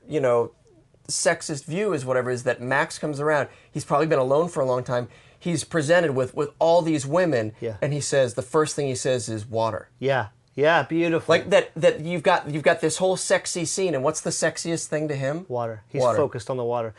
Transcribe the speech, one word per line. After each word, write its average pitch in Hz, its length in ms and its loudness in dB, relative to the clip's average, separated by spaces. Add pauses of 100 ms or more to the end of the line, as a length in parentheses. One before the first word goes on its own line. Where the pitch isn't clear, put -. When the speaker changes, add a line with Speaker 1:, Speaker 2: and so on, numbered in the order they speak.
Speaker 1:
you 151 120 -2
know, 120 300 2 (580)
sexist 165 560 -2
view 190 280 -2
is 135 120 -4
whatever, 127 260 0
is 123 120 -4
that 123 180 -2
Max 135 380 -2
comes 151 220 -6
around. 147 280 0 (220)
He's 147 140 -8
probably 151 220 2
been 156 120 2
alone 139 300 2
for 165 120 -6
a 135 60 0
long 127 160 0
time. 123 260 -4 (300)
He's 170 260 -2
presented 165 500 2
with, 127 200 -2
with 143 240 -2
all 170 240 6
these 156 240 0
women, 139 540 2
Speaker 2:
Yeah. 113 200 -6
Speaker 1:
and 143 120 0
he 147 80 -2
says, 131 340 2
the 127 80 -4
first 156 320 0
thing 143 140 -2
he 131 80 -2
says 123 320 -2
is, 110 180 -6
"Water." 110 420 -2 (100)
Speaker 2:
Yeah. 127 300 0 (280)
Yeah, 151 260 4
beautiful. 165 500 0
Speaker 1:
Like, 165 180 2
that, 180 260 4
that 160 240 4
you've 170 240 -4
got, 175 260 2
you've 147 140 -4
got 170 160 4
this 156 160 0
whole 185 200 0
sexy 175 500 -2
scene, 185 280 -2
and 131 80 -2
what's 156 200 -2
the 175 80 -4
sexiest 165 560 -2
thing 156 220 -4
to 147 60 -4
him? 139 340 -4
Speaker 2:
Water. 117 400 -6
He's 143 140 -4
Speaker 1:
Water. 120 140 4
Speaker 2:
focused 131 340 0
on 131 60 -4
the 127 80 -4
water. 117 340 -4